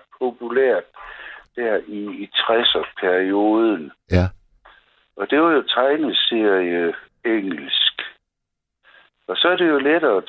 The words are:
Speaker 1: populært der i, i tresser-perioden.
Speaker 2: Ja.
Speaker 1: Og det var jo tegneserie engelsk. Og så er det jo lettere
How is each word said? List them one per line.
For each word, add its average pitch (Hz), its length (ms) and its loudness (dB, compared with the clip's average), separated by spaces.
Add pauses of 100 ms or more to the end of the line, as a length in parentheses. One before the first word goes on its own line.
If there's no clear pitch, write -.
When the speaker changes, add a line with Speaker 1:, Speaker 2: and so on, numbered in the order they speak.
(200)
Speaker 1:
populært 120 640 0 (720)
der 113 220 -2 (100)
i, 104 120 -10 (240)
i 101 120 -12
tresser-perioden. 101 1600 0 (200)
Speaker 2:
Ja. 90 140 4 (920)
Speaker 1:
Og 101 140 -6
det 143 120 4
var 165 100 4
jo 139 100 4
tegneserie 101 1300 0 (320)
engelsk. 95 760 -2 (1300)
Og 92 100 -4
så 165 120 2
er 180 60 2
det 175 140 2
jo 147 100 2
lettere 143 500 2